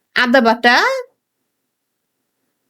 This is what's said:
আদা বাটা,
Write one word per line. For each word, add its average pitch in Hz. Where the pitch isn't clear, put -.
আদা 247
বাটা, 240